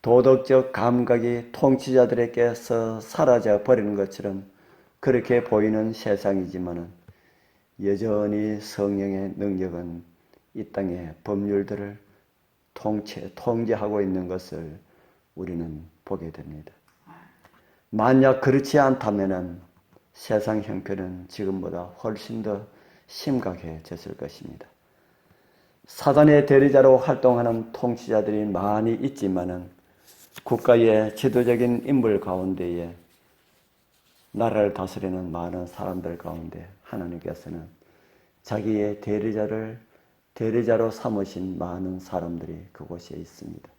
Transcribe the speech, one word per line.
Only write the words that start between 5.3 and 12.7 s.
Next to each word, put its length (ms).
보이는 480
세상이지만은, 960
여전히 760
성령의 760
능력은 680
이 100
땅의 580
법률들을 760